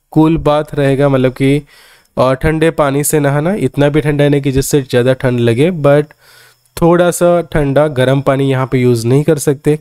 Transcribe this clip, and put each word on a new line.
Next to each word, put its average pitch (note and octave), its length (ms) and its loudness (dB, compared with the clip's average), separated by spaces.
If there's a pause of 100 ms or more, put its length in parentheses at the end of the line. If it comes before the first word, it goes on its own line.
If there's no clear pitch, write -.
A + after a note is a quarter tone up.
(100)
कूल D#3+ 260 2
बाथ D3 280 0 (100)
रहेगा, C#3 340 0
मतलब C3 240 0
कि, C#3 300 0 (560)
अ, B2+ 160 2
ठंडे D#3+ 360 0
पानी D3 340 0
से D#3 160 0
नहाना, D3 340 -2
इतना C#3 340 -2
भी D3 120 0
ठंडा D3 280 0
नहीं C#3+ 140 0
कि C#3 100 -2
जिससे C3+ 300 0
ज़्यादा B2 300 0
ठंड B2 280 -2
लगे, A#2+ 300 0
but D3 340 0 (800)
थोड़ा F3 280 2
सा F3 300 0
ठंडा D3 480 -2
गर्म C3 320 0
पानी C#3 300 0
यहाँ C3 160 -2
पे C3 120 -2
यूज़ A#2+ 280 0
नहीं C#3 180 2
कर D#3 140 0
सकते। D3 420 -2